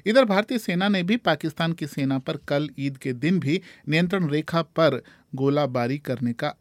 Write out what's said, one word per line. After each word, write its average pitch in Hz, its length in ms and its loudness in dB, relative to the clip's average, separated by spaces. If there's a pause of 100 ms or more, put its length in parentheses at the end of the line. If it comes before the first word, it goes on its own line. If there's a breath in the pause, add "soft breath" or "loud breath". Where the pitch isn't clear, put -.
इधर 247 180 6
भारतीय 214 340 0
सेना 190 300 0
ने 190 140 2
भी 175 140 0
पाकिस्तान 165 560 0
की 160 140 -6
सेना 135 320 -2
पर 151 180 -6
कल 147 320 -2 (100)
ईद 139 180 -4
के 131 160 -6
दिन 151 280 0
भी 143 200 0 (280 loud breath)
नियंत्रण 175 400 0
रेखा 156 340 0
पर 147 400 2 (320 soft breath)
गोलाबारी 135 640 0
करने 120 340 -4
का 147 280 -6